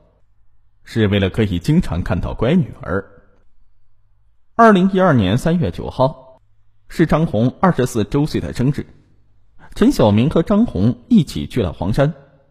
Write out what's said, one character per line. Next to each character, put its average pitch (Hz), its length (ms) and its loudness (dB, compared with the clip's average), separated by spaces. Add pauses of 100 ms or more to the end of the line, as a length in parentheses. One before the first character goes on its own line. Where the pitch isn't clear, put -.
(840)
：“是 110 240 0
为 101 100 0
了 95 120 0
可 120 120 -2
以 98 160 -2
经 156 240 0
常 87 200 -4
看 - 180 -4
到 - 140 -6
乖 123 200 0
女 151 260 0
儿。” 196 240 -6 (1500)
二 226 180 6
零 190 200 2
一 185 80 0
二 180 140 4
年 101 220 2
三 165 220 -2
月 87 140 -4
九 - 180 -10
号， - 500 -4 (480)
是 - 180 0
张 156 200 0
红 117 340 -2
二 185 120 2
十 123 140 0
四 107 180 -2
周 143 200 0
岁 113 160 -4
的 73 120 -8
生 123 180 -2
日， - 160 -6 (880)
陈 233 160 2
晓 120 220 4
明 117 180 2
和 165 140 0
张 214 200 2
红 107 440 -2
一 214 160 4
起 - 240 -8
去 127 120 -4
了 98 120 -2
黄 92 200 -6
山。 143 220 0 (360)